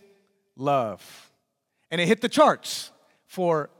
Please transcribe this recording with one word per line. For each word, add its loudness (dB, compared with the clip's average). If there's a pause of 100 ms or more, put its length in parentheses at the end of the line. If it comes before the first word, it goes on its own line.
(580)
love." -4 (580)
And -4
it -2
hit 2
the -4
charts 0 (340)
for -2 (100)